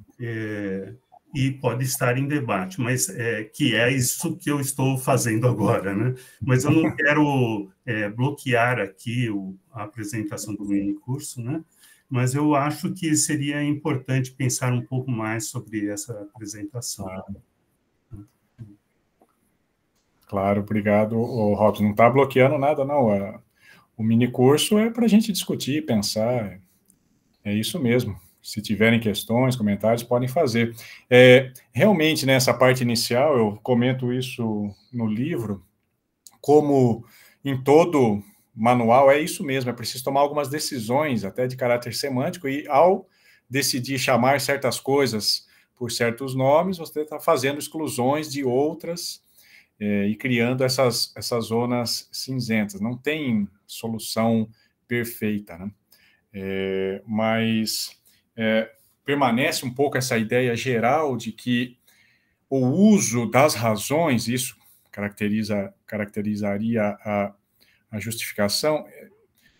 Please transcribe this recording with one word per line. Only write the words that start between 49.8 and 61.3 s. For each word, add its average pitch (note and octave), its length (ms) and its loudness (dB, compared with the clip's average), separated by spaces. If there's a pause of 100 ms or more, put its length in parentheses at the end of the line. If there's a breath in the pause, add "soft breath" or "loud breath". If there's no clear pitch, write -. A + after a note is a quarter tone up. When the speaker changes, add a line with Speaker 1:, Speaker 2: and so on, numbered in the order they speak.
Speaker 2:
e G#2+ 80 0
criando B2+ 480 0
essas, B2+ 520 0
essas A2+ 300 -4
zonas A#2+ 680 -2
cinzentas. G#2+ 680 -4
Não A#2+ 180 -6
tem B2+ 500 -2 (200)
solução A2+ 840 -2 (380 soft breath)
perfeita, G#2+ 720 -6
né? G2 140 -14 (640 soft breath)
É, F#2+ 720 -4
mas, A2 920 -2 (360 soft breath)
é, A2 360 0 (340)
permanece C#3 600 0
um B2+ 80 -6
pouco C#3+ 240 0
essa B2+ 200 -2
ideia A#2+ 380 0
geral B2 600 0
de A2 140 -8